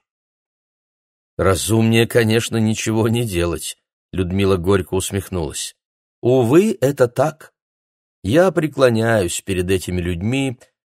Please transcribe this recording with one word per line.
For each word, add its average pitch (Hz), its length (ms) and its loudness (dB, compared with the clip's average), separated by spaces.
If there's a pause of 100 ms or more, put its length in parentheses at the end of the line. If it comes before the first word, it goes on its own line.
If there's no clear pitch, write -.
(1400)
«Разумнее, 113 720 2
конечно, 113 500 0
ничего 110 500 0
не 120 160 0
делать», 87 540 -4 (340)
Людмила 95 460 0
горько 92 380 0
усмехнулась. 95 800 -6 (460)
Увы, 131 600 4
это 135 260 2
так. - 460 -6 (720)
Я 165 280 2
преклоняюсь 120 880 0
перед 92 280 -4
этими 90 320 -2
людьми, 117 560 -4 (340)